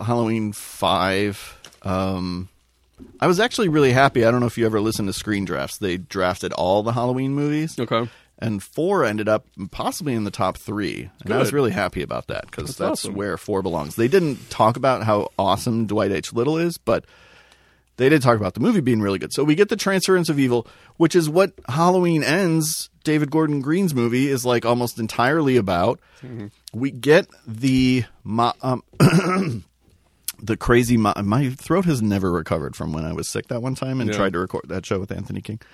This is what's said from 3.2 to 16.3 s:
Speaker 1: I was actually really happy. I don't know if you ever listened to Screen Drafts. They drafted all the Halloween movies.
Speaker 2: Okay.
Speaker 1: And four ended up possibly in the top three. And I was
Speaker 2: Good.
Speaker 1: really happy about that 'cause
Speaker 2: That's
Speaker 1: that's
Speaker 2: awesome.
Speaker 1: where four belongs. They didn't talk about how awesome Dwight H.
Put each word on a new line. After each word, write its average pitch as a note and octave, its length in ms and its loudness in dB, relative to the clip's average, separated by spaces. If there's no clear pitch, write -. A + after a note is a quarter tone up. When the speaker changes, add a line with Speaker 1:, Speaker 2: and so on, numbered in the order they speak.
Speaker 1:
I - 80 2
was F3+ 100 2
actually A#3 300 0
really D3 240 4
happy. C3 320 4
I A#2 80 4
don't B2 80 2
know A#2+ 60 0
if A2+ 120 -4
you A2+ 80 2
ever A2 140 0
listened G#2+ 280 -2
to F#2 40 -4
Screen G2+ 320 -4
Drafts. D2 340 -6
They F#2 180 -2
drafted F#2 580 -2
all F#2+ 280 2
the A2+ 100 -2
Halloween B2+ 420 -2
movies. D3 440 -2
Speaker 2:
Okay. A#2 300 -2
Speaker 1:
And G#2+ 200 -4
four E3+ 440 -2
ended G#2+ 240 -2
up A2 180 0
possibly F#3 440 -6
in A2 100 -2
the G2 80 -6
top F#2 260 -4
three. G2 500 -6
And - 100 -4
I A#3 60 0
was A#3 140 0
Speaker 2:
Good. - 20 -2
Speaker 1:
really C3 160 2
happy F#2 320 -4
about A#1+ 240 -6
that - 240 -8
'cause - 160 -10
Speaker 2:
That's - 120 -12
Speaker 1:
that's - 260 -4
Speaker 2:
awesome. G2 100 -8
Speaker 1:
where G2 220 -6
four G2 260 -4
belongs. E2 320 -4
They A#2 140 2
didn't D3+ 420 0
talk A2+ 260 2
about B2 280 0
how G#2 240 0
awesome G#2 480 0
Dwight G2+ 240 0
H. E2+ 220 -4